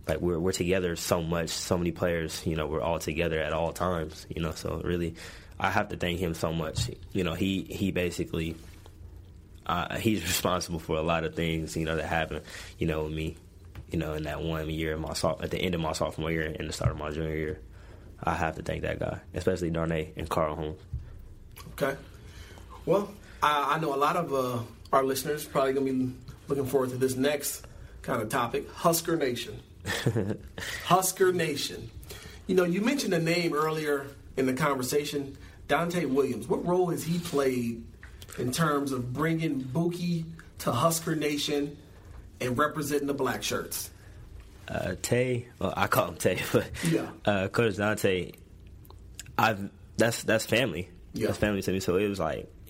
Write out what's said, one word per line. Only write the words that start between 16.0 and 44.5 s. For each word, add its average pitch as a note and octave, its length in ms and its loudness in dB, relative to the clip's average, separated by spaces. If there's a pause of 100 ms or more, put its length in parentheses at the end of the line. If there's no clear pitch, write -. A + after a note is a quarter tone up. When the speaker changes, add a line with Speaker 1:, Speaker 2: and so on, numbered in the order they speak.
Speaker 1:
year D#2+ 280 0
and D#2 100 -4
the D#2+ 40 -6
start - 180 0
of D#2 80 -6
my D2+ 100 -4
junior D#2 260 -2
year. D#2 240 -2 (640)
I E2 120 2
have D#2+ 220 0
to - 40 -8
thank E2 220 -4
that D#2 160 -2
guy, - 220 -2 (120)
especially F2 380 2
Darnay E2 460 0
and E2 120 -4
Carl D#2 260 2
Holmes. D#2 240 -4 (920)
Speaker 2:
Okay. C#3 240 -2 (880)
Well, G3+ 240 4 (320)
I, C#3+ 340 4
I E3 40 0
know D3 160 0
a - 20 0
lot D3 200 4
of, D3+ 140 0
uh, B2+ 280 2 (340)
our C3+ 100 6
listeners C#3+ 420 0
probably C3+ 280 2
gonna C3+ 180 2
be B2+ 220 0 (340)
looking C#3 200 0
forward B2+ 240 4
to B2+ 60 -4
this B2+ 180 2
next C#3+ 500 0 (380)
kind B2+ 180 0
of G#2 80 -4
topic, B2+ 420 0
Husker E3 440 2
Nation. C#3 440 -2 (260)
Speaker 1:
<laughs> G#2+ 540 0 (460)
Speaker 2:
Husker F#3 480 4
Nation. D#3 560 -2 (580)
You F#3 80 4
know, F3+ 80 8
you F3+ 180 2
mentioned A#3 320 2
a E3+ 60 4
name E3 340 2
earlier D3+ 540 2 (300)
in C3+ 80 4
the C3 80 4
conversation, C#3+ 840 0 (300)
Donte E3+ 400 2
Williams. B2+ 400 2
What A3+ 180 2
role F3+ 220 4
has D#3+ 160 0
he E3+ 160 0
played B2+ 640 2 (540)
in B2 140 0
terms C#3+ 400 4
of B2 220 -2
bringing D#3+ 480 2
Buki E3 640 0 (340)
to - 120 0
Husker D#3+ 440 4
Nation D3 640 0 (640)
and B2+ 180 0
representing D3 500 2
the C#3 60 2
black A#2+ 300 0
shirts? - 460 -4 (760)